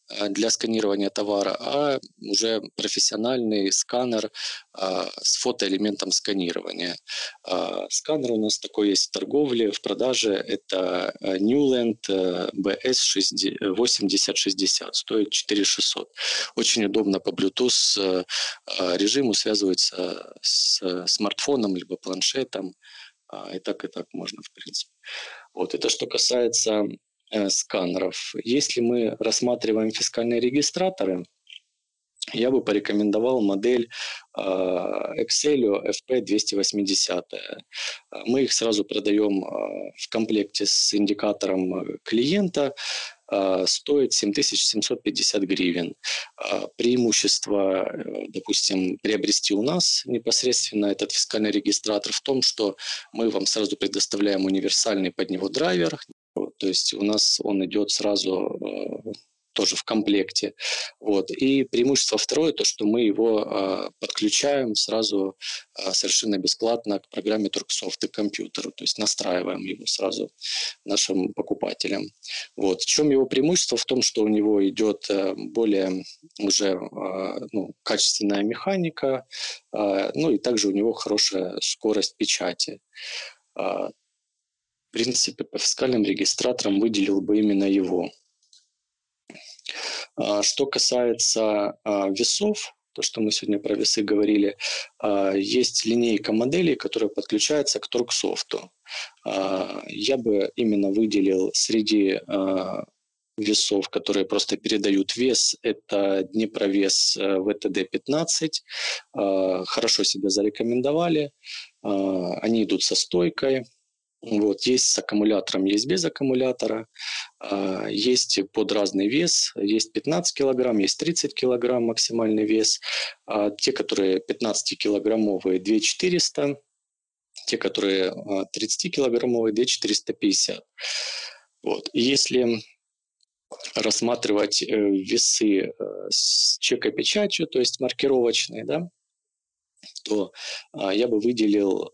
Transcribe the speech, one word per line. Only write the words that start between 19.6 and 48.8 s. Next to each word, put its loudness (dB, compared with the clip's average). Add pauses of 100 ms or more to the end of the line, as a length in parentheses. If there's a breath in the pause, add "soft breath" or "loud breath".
с, 0
э, -2
смартфоном 0
либо -6
планшетом. -4 (540 loud breath)
А, -12
и -6
так, -8
и -8
так -10
можно, -10
в -20
принципе. -10 (600 loud breath)
Вот, -4
это -2
что -2
касается, 0 (480)
э, 0
сканеров. -2
Если 0
мы 2
рассматриваем 0
фискальные 0
регистраторы, 0 (1080)
я 2
бы 4
порекомендовал 2
модель, 2 (480 loud breath)
э, -6
Excel 0
F -2
P 2
двести 0
восьмидесятая. -2 (640 loud breath)
Мы 4
их 0
сразу 2
продаем, 2
э, -6
в -10
комплекте 0
с 2
индикатором, 0
э, -8
клиента. 2 (580 loud breath)
Э, 2
стоит 2
семь 0
тысяч 0
семьсот -2
пятьдесят 0
гривен. 0 (480 loud breath)
Э, -4 (100)
преимущество, 2
э, -8
допустим, -2